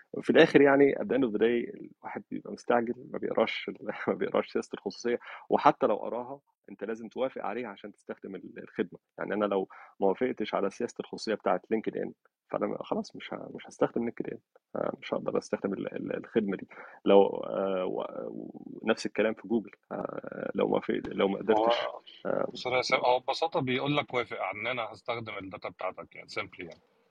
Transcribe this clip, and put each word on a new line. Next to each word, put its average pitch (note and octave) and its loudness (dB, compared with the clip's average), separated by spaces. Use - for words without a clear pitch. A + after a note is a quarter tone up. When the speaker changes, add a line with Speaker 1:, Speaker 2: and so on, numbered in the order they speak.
Speaker 1:
في - -2
الآخر C#3+ 8
يعني C#3 8
at - -6
the G#2 0
end C#3 4
of A2+ 0
the G#2 0
day A#2+ 2
الواحد - -10
بيبقى G2+ -8
مستعجل، A#2 0
ما G#2 -6
بيقراش - 0
ال-، - -10
<laughs> - -6
ما G#2 2
بيقراش F#2+ 0
سياسة A2+ -4
الخصوصية، A#2 -4
وحتى - 6
لو A2 4
قراها B2 -6
أنت G#2 -10
لازم A2 -6
توافق A#2+ -4
عليها A2+ -4
عشان G2+ -12
تستخدم G2 -12
ال-، F#2+ -12
الخدمة. - -6
يعني F2+ -4
أنا G#2 2
لو G2 2
ما G2+ 4
وافقتش A2 0
على G2 2
سياسة - -6
الخصوصية - -4
بتاعت F#2+ 0
LinkedIn، F#2+ -2
فأنا - 0
ما-، G#2 -4
خلاص - -4
مش - -10
ه-، - -10
مش - -14
هستخدم A#2+ 0
LinkedIn. - -6
آه، - -2
مش - -4
هقدر - 0
أستخدم - -2
ال-، G2 -4
ال-، - -4
الخدمة G2 0
دي. - -10
لو، G2 10
آه، F#2+ -2
و-، - -6
ونفس A2 0
الكلام G#2+ 2
في - -16
جوجل، G#2+ 0
آه، - -6
لو - 4
ما - 4
في، - -2
لو G2 2
ما G2 0
قدرتش، A2 4
Speaker 2:
هو، - -4
Speaker 1:
آه، G2 0
Speaker 2:
سوري B2+ -2
يا B2+ 2
سام، C3 2
هو B2+ 4
ببساطة D#3+ -2
بيقول C3+ 0
لك C#3+ -2
وافق A#2+ -2
على G2 -4
إن A2 -4
أنا B2 -2
هستخدم A2+ -8
الداتا G2 -10
بتاعتك F2+ -8
يعني، F2 -18
simply G2+ -8
يعني. E2+ -12